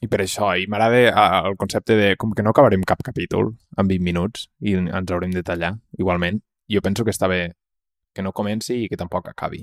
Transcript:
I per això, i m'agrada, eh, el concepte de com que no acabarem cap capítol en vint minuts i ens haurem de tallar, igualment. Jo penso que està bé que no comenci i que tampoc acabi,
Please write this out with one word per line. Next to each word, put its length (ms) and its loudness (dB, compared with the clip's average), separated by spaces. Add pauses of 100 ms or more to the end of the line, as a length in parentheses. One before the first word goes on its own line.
I 60 -6
per 160 -2
això, 320 -2
i 120 -2
m'agrada, 320 2
eh, 480 4
el 100 -2
concepte 420 0
de 180 4
com 160 -4
que 100 -2
no 80 4
acabarem 320 6
cap 200 0
capítol 520 -4 (220)
en 100 2
vint 160 0
minuts 460 -2 (120)
i 180 0
ens 320 -4
haurem 200 -2
de 120 -4
tallar, 340 -4 (220)
igualment. 440 -2 (280)
Jo 100 2
penso 240 -2
que 60 0
està 180 -2
bé 260 -2 (580)
que 100 -10
no 100 -6
comenci 520 -4
i 60 -6
que 80 -6
tampoc 320 -6
acabi, 320 -10